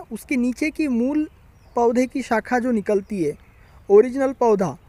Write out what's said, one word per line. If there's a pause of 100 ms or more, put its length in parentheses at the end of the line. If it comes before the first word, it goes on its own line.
(120)
उसके
नीचे
की
मूल (480)
पौधे
की
शाखा
जो
निकलती
है, (560)
ओरिजिनल
पौधा (120)